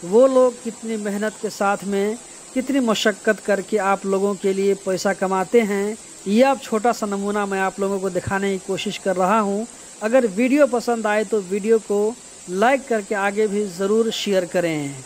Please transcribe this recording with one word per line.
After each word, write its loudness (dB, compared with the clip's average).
वो 6
लोग 4
कितनी -8
मेहनत -4
के -4
साथ -2
में, -2
कितनी 0
मशक्क़त 0
करके -2
आप 0
लोगों 0
के -2
लिए 2
पैसा -2
कमाते 2
हैं, -2
ये 6
आप 2
छोटा 0
सा -4
नमूना -2
मैं -4
आप -2
लोगों -2
को -4
दिखाने -2
की -6
कोशिश -6
कर -2
रहा 2
हूँ। -2
अगर 4
वीडियो 4
पसंद -2
आए 2
तो -2
वीडियो 0
को -2
लाइक 2
करके -2
आगे 0
भी 0
ज़रूर 0
शेयर 0
करें। -2